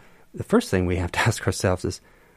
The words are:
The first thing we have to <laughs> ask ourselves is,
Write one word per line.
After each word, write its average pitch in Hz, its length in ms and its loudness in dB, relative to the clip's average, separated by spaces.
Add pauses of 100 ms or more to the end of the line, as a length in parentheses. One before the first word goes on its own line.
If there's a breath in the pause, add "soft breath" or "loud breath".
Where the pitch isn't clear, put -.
(340 soft breath)
The 147 80 -8
first - 280 2
thing 92 140 2
we 90 120 2
have 90 160 -2
to - 80 -2
<laughs> - 80 2
ask - 180 -2
ourselves 95 380 0
is, 90 160 -6 (360 soft breath)